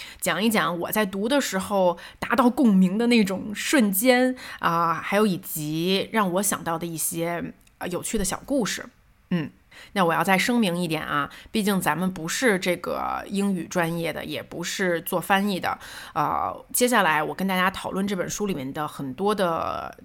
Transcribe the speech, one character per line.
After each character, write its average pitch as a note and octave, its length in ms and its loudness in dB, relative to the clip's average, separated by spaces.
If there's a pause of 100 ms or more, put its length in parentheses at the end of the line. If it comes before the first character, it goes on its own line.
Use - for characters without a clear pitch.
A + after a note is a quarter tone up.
(200)
讲 F3 240 0
一 A#3 60 4
讲 F3 300 2
我 - 120 -4
在 G#3+ 140 2
读 G3 240 -4
的 C#4+ 100 4
时 F#3+ 180 -2
候 F#3 380 2 (220)
达 - 180 0
到 C4 140 6
共 A#3+ 260 6
鸣 F#3 220 6
的 A#3 80 2
那 A#3 180 6
种 G3 300 -4
瞬 D#4 360 2
间， B3+ 460 4 (220)
啊， E3+ 340 2 (100)
还 - 140 -2
有 G#3+ 100 6
以 F3 120 0
及 D#3+ 760 -2
让 G#3 220 2
我 F#3+ 80 2
想 - 200 -2
到 E3 160 -2
的 E3+ 80 -6
一 E3+ 80 -8
些， E3 600 -4 (240)
呃， F#3 100 -8
有 F3 140 -4
趣 - 160 -2
的 G3 60 0
小 - 200 -4
故 C4 220 0
事。 - 180 -6 (480)
嗯， D#3+ 160 0 (440)
那 G3 120 2
我 E3 80 4
要 D#3+ 120 2
再 F#3+ 120 4
声 A#3+ 220 2
明 F3+ 180 2
一 F3 120 -2
点 D#3 120 -2
啊， D3 300 -4 (220)
毕 A3 100 0
竟 F#3+ 180 2
咱 D#3 160 2
们 F#3 160 -2
不 D#3+ 140 -8
是 G3+ 320 2
这 F3+ 180 0
个 - 520 -4
英 G3 260 0
语 E3 100 -4
专 E3+ 320 -2
业 D#3+ 160 -4
的， - 120 -8
也 D3+ 180 -6
不 - 220 -10
是 F3+ 380 -2
做 F3+ 180 -2
翻 G3 280 2
译 F3+ 120 -2
的。 - 180 -4 (360)
呃， F#2+ 580 -2
接 B3 160 2
下 A#3 140 4
来 D#3 200 2
我 D3 100 -4
跟 F#3 140 -2
大 F#3+ 80 0
家 F#3 160 2
讨 - 220 -6
论 F#3+ 120 -2
这 G3+ 120 -2
本 E3+ 120 -4
书 G#3 200 -4
里 F#3 60 -2
面 C3+ 180 -6
的 D3+ 160 -4
很 C3+ 260 -8
多 G3+ 180 0
的 D#3+ 720 -2